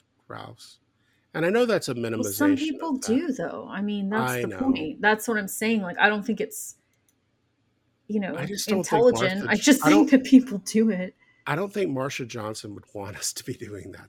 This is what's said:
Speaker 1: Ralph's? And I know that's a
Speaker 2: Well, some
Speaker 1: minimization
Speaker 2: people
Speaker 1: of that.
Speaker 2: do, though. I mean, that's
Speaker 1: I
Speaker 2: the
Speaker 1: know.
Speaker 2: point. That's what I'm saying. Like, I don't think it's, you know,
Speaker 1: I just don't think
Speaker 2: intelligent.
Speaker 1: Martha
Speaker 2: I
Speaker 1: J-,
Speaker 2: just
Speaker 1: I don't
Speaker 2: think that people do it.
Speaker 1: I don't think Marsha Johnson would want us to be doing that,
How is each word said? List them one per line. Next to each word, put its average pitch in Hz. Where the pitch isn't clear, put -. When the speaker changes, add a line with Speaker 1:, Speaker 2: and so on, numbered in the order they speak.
Speaker 1:
Ralph's? 110
And 160
I 180
know 240
that's 196
a 127
Speaker 2:
Well, 117
some 294
Speaker 1:
minimization 262
Speaker 2:
people 320
Speaker 1:
of 262
that. -
Speaker 2:
do, 285
though. 170
I 190
mean, 202
that's 247
Speaker 1:
I -
Speaker 2:
the -
Speaker 1:
know. 98
Speaker 2:
point. 269
That's 214
what 226
I'm 202
saying. 220
Like, 175
I 202
don't 208
think 214
it's, -
you 208
know, 175
Speaker 1:
I -
just 202
don't 190
think -
Speaker 2:
intelligent. 202
Speaker 1:
Martha -
Speaker 2:
I 214
Speaker 1:
J-, -
Speaker 2:
just 294
Speaker 1:
I 294
don't 302
Speaker 2:
think 262
that -
people 247
do 220
it. 185
Speaker 1:
I 143
don't 196
think 190
Marsha 135
Johnson 110
would 101
want 101
us -
to -
be 127
doing 101
that, 95